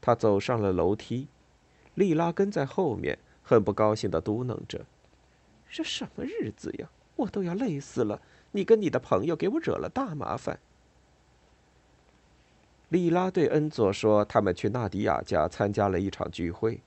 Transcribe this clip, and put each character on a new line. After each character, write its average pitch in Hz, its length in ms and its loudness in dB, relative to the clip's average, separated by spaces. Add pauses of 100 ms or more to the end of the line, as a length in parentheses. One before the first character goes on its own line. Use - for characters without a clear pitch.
他 123 120 4
走 104 260 4
上 117 220 -2
了 98 100 2
楼 90 240 2
梯， 123 320 -8 (680)
莉 180 180 2
拉 170 180 2
跟 196 200 0
在 143 140 -2
后 143 300 -2
面， 73 220 -4 (260)
很 113 200 6
不 104 100 0
高 107 220 4
兴 107 140 -4
地 82 120 0
嘟 110 220 -4
囔 123 240 -6
着 - 180 -12 (840)
：“这 - 140 -8
什 - 320 -8
么 - 80 -8
日 311 280 -6
子 - 280 -10
呀？ - 100 -10 (260)
我 262 120 -2
都 196 160 -4
要 170 100 -2
累 196 260 -2
死 - 240 -4
了！ 104 180 -4 (300)
你 196 120 0
跟 220 160 6
你 190 100 0
的 127 100 0
朋 104 260 0
友 165 100 0
给 165 120 -2
我 262 120 0
惹 - 160 -2
了 - 140 -4
大 247 240 -4
麻 120 220 -6
烦。” - 240 -8 (2250)
莉 170 200 2
拉 180 220 2
对 165 160 2
恩 151 220 2
佐 110 240 2
说， 104 320 4
他 - 160 2
们 95 120 2
去 107 160 -2
纳 113 200 -2
迪 98 140 -4
亚 90 180 0
家 82 260 2
参 101 240 0
加 101 160 2
了 90 120 2
一 98 100 0
场 82 200 -6
聚 85 220 -4
会。 113 360 -4